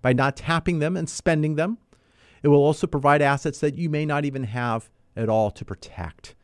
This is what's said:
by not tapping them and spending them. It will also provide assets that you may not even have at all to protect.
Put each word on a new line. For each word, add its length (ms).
by 100
not 240
tapping 420
them 180
and 120
spending 460
them. 240
It 60
will 100
also 280
provide 360
assets 380
that 160
you 120
may 160
not 200
even 200
have 460
at 140
all 240
to 120
protect. 800